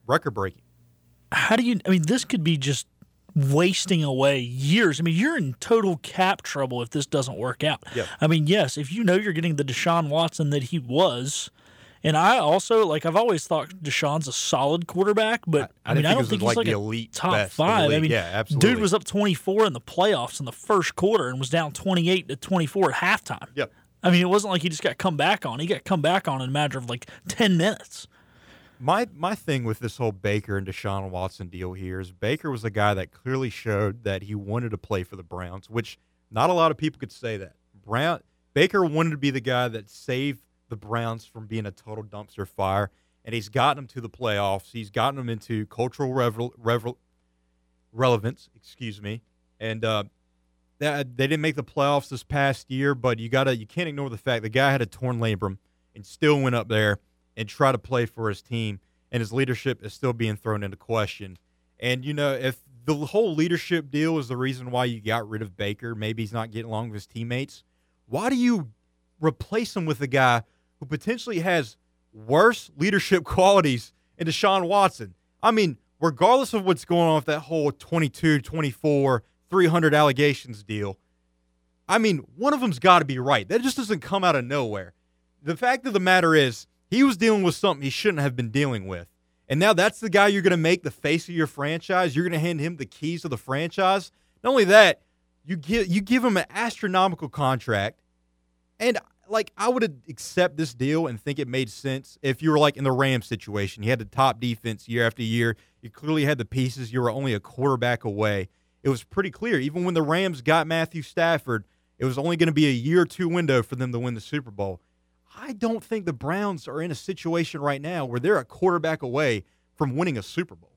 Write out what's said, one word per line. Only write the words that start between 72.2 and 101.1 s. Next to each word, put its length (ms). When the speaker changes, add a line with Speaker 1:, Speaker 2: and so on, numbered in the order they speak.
Speaker 1:
leadership 480
<laughs> 0
qualities 680
in 100
Deshaun 400
Watson? 480
I 80
mean, 280
regardless 540
of 100
what's 220
going 220
on 80
with 100
that 140
whole 300
twenty-two, 720
twenty-four, 840
three 200
hundred 260
allegations 680
deal, 360
I 100
mean, 200
one 160
of 80
them's 180
gotta 260
be 140
right. 300
That 140
just 140
doesn't 240
come 240
out 120
of 80
nowhere. 480
The 140
fact 300
of 60
the 80
matter 340
is, 320
he 160
was 120
dealing 280
with 100
something 300
he 60
shouldn't 300
have 140
been 160
dealing 380
with. 180
And 120
now 120
that's 280
the 100
guy 160
you're 160
gonna 140
make 260
the 80
face 380
of 80
your 100
franchise. 720
You're 80
gonna 160
hand 200
him 180
the 80
keys 380
of 60
the 80
franchise. 720
Not 80
only 140
that, 380
you 120
gi-, 320
you 120
give 240
him 120
an 140
astronomical 800
contract. 720
And, 200
like, 280
I 120
would 400
accept 480
this 180
deal 320
and 140